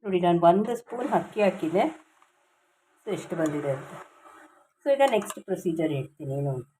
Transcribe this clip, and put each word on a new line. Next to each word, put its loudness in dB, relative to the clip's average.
ನೋಡಿ, 0
ನಾನು 4
ಒಂದು 2
ಸ್ಪೂನ್ -6
ಅಕ್ಕಿ -2
ಹಾಕಿದ್ದೆ. 0
So, -14
ಎಷ್ಟು -6
ಬಂದಿದೆ -2
ಅಂತ. -14
So, -6
ಈಗ 2
ನೆಕ್ಸ್ಟ್ -2
ಪ್ರೊಸೀಜರ್ -2
ಹೇಳ್ತೀನಿ -6
ಏನು -2
ಅಂತ. -10